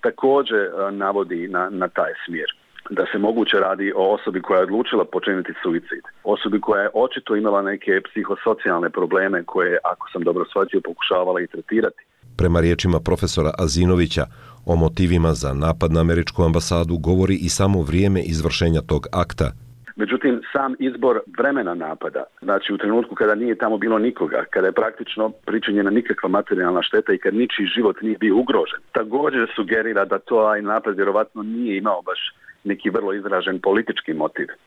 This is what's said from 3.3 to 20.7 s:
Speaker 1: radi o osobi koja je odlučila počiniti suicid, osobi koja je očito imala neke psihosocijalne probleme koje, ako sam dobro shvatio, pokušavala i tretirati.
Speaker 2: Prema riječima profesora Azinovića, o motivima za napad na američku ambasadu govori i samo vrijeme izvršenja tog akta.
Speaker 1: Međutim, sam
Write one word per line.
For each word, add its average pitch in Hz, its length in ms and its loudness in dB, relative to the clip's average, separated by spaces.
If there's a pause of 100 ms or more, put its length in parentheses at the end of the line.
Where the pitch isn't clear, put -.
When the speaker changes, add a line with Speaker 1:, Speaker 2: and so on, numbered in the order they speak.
Speaker 1:
radi 95 400 0
o 98 180 4
osobi 95 280 -4
koja 95 160 2
je 92 60 6
odlučila 107 400 0
počiniti 90 480 -2 (100)
suicid, - 420 -4 (200)
osobi 104 360 0
koja 104 220 0
je 104 120 0
očito 123 420 0
imala 101 260 2
neke 98 380 0 (100)
psihosocijalne 95 800 -2
probleme 92 540 0
koje, 90 400 0
ako - 280 -4
sam 90 100 -4
dobro 85 280 0
shvatio, 98 340 0
pokušavala 90 560 -2
i 87 60 -4
tretirati. - 580 -4 (320)
Speaker 2:
Prema 87 240 4
riječima 85 400 2
profesora 85 580 0
Azinovića, 87 680 2 (400)
o 87 100 2
motivima 82 580 4
za 69 180 -2
napad 80 400 0
na 82 80 4
američku 85 440 2
ambasadu 85 540 2
govori 92 360 2
i 90 140 -2
samo 98 340 2
vrijeme 90 400 2
izvršenja 80 580 0
tog 73 320 -2
akta. 87 400 -2 (440)
Speaker 1:
Međutim, 123 440 0 (120)
sam 135 260 -2